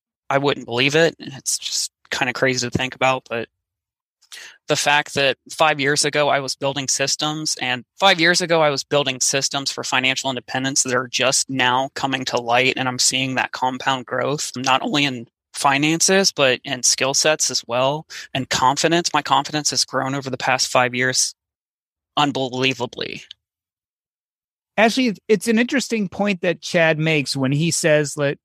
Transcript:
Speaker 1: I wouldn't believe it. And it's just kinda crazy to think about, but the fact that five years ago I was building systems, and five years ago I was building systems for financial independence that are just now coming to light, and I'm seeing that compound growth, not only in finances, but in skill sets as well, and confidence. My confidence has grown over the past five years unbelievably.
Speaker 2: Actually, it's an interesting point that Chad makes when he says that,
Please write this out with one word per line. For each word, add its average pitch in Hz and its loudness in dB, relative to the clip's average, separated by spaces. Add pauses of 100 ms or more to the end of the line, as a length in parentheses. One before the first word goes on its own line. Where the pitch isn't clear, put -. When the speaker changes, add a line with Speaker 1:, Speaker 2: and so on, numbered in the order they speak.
(300)
Speaker 1:
I 139 2
wouldn't 135 -2
believe 127 0
it. 165 2
And - -14
it's - -6
just - -6 (180)
kinda 127 -2
crazy 123 0
to 117 -4
think 127 -4
about, 131 0
but 117 -6 (1200)
the 151 0
fact 147 2
that 135 2 (140)
five 156 2
years 143 0
ago 147 0
I 135 2
was 135 -6
building 139 -4
systems, 151 -4
and 127 -2 (160)
five 190 4
years 170 2
ago 165 2
I 151 4
was 139 -2
building 135 0
systems 139 -2
for 135 -8
financial 131 0
independence 131 -2
that 127 -2
are 127 0
just 127 0
now 131 2
coming 131 -2
to 120 -2
light, 120 2
and 131 -2
I'm 123 -4
seeing 131 0
that - -2
compound 127 -2
growth, 127 -4
not 131 0
only 147 0
in 127 -6 (260)
finances, 165 2
but 131 2
in 131 -6
skill 131 0
sets - 2
as - -4
well, 135 0 (260)
and 131 -4
confidence. 156 2
My 147 2
confidence 147 0
has 131 0
grown 135 -2
over 135 -6
the 127 -4
past 127 0
five 123 2
years 127 0 (840)
unbelievably. 131 -2 (1500)
Speaker 2:
Actually, 226 2 (100)
it's 214 2
an 226 4
interesting 233 0
point 202 -2
that 180 -2
Chad 160 2
makes 156 0
when 135 0
he 156 2
says 151 2
that, 143 -2